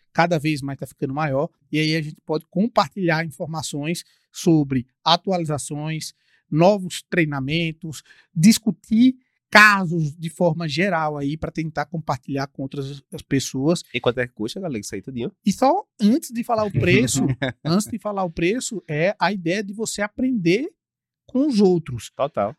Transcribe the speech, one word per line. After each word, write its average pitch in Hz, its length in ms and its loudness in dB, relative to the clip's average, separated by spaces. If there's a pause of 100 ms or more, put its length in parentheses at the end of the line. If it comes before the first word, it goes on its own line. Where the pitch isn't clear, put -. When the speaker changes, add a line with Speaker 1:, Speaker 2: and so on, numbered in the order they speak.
(120)
Speaker 1:
cada 170 260 2
vez 147 220 -2
mais 139 180 -6
tá 131 80 -10
ficando 135 280 -6
maior, 147 340 -2 (220)
e 147 80 -2
aí 156 160 0
a 160 80 -2
gente 151 240 -10
pode 156 200 -4
compartilhar 175 760 0
informações 160 760 -6 (300)
sobre 143 540 2 (180)
atualizações, 156 1080 -2 (380)
novos 185 580 2
treinamentos, 156 960 -2 (320)
discutir 226 840 4 (340)
casos 180 680 6
de 170 120 -8
forma 165 400 0
geral 156 480 -2
aí 143 200 -4
pra 160 140 -8
tentar 156 360 -6
compartilhar 139 600 -6
com - 140 -12
outras 139 400 -10 (100)
as - 100 -14
pessoas. 139 600 -2 (120)
Speaker 2:
E 120 60 -4
quanto 123 180 0
é 123 80 -2
que - 80 -14
custa, 110 260 -8
galera, 147 200 -6
isso - 140 -10
aí 98 80 -6
tudinho? 135 280 -8 (140)
Speaker 1:
E 202 80 0
só 302 320 0 (160)
antes 240 320 2
de 233 100 -8
falar 220 220 -2
o 202 80 -6
preço, 190 520 2
Speaker 2:
<laughs> 131 400 -4
Speaker 1:
antes 175 220 2
de 226 120 -8
falar 202 260 -4
o 175 60 -4
preço, 190 580 -2
é 160 300 0
a 180 140 0
ideia 190 300 -2
de 202 100 -10
você 208 300 -6
aprender 233 680 0 (580)
com 269 200 0
os 240 140 2
outros. 170 560 2
Speaker 2:
Total. 117 420 -2